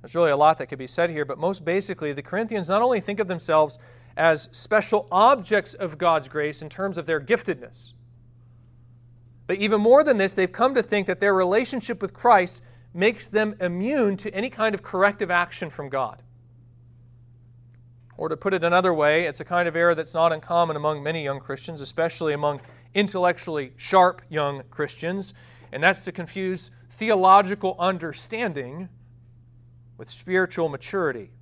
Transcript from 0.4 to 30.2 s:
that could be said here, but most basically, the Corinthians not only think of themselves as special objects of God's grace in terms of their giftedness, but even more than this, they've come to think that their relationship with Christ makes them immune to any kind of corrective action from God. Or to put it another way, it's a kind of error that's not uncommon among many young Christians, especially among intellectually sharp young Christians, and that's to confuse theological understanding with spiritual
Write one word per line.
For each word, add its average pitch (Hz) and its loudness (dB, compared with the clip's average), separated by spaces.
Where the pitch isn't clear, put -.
that 135 -8
could 131 -12
be 127 -10
said 170 0
here, 151 -4
but 135 -8
most 180 -4
basically, 170 -2
the 139 -8
Corinthians 208 -6
not 196 2
only 240 0
think 202 -6
of 202 -2
themselves 156 2
as 156 2
special - 0
objects 208 4
of 156 -8
God's 160 2
grace 147 -6
in 156 -12
terms 185 -6
of 147 -8
their 156 -2
giftedness, 135 -4
but 196 -2
even 208 2
more 240 8
than 277 4
this, 190 2
they've 185 0
come 254 0
to 240 2
think 202 0
that 190 -2
their 202 4
relationship 208 0
with 185 -6
Christ 196 4
makes 208 0
them 214 -2
immune 196 -2
to 202 -10
any 220 -6
kind 220 -2
of 202 -8
corrective 196 0
action 175 -2
from 143 -12
God. 127 -6
Or 160 -6
to 156 -4
put 196 -2
it 175 -2
another 180 4
way, 156 2
it's 147 -8
a 156 -10
kind 175 0
of 156 -4
error 170 4
that's 156 -6
not 165 2
uncommon 160 0
among 151 -2
many 160 -4
young 139 -4
Christians, 139 -10
especially 160 -2
among 147 -2
intellectually 175 -2
sharp 185 4
young 143 -4
Christians, 175 -6
and 139 -6
that's 185 2
to - -10
confuse 185 -8
theological 196 4
understanding 175 -6
with - -18
spiritual 185 -2